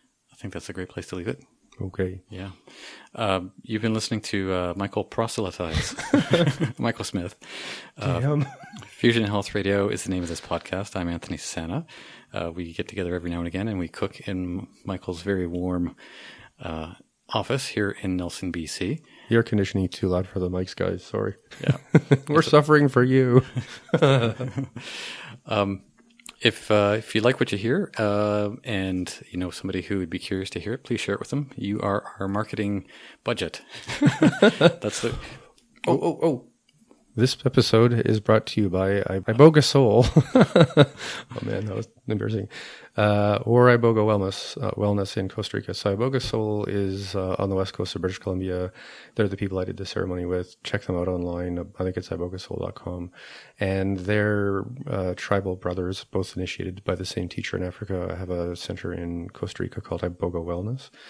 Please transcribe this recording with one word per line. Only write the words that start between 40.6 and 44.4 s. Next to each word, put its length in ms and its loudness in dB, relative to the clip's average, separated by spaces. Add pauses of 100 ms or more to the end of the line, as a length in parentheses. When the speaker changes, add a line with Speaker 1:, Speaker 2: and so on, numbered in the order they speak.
Speaker 2:
Oh 80 -6
man, 200 -4
that 100 -4
was 120 -6 (200)
embarrassing. 420 -2 (480)
Uh, 480 4
or 220 8
Iboga 380 6
Wellness, 560 0